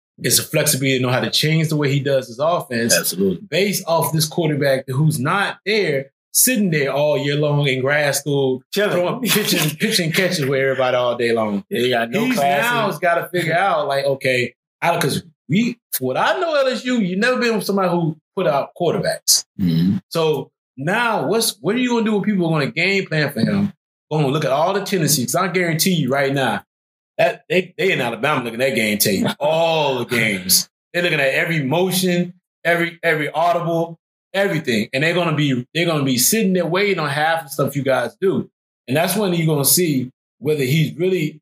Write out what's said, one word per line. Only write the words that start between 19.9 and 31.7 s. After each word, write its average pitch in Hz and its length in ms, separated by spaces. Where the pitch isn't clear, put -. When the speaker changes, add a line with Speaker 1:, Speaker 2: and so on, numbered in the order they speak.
Speaker 1:
So 156 420
now 185 520
what's, 208 320
what 190 160
are - 20
you 247 120
gonna 226 140
do 214 100
when 196 100
people 190 240
are 160 100
gonna 131 140
game 190 340
plan 151 260
for 113 100
him? 101 300
Gonna 151 180
look 147 180
at 123 40
all 156 220
the 196 80
tendencies. 156 540
'Cause 170 80
I 190 60
guarantee 175 440
you 147 160
right 139 240
now, 131 320
that 170 320
they, 180 260
they 180 160
in 147 80
Alabama 123 420
looking 117 200
at 131 120
game 107 220
tape, 107 360
Speaker 2:
<laughs> - 60
Speaker 1:
all 156 600
the 120 80
games. 104 640
They're 175 80
looking 156 180
at 135 140
every 160 280
motion, 180 720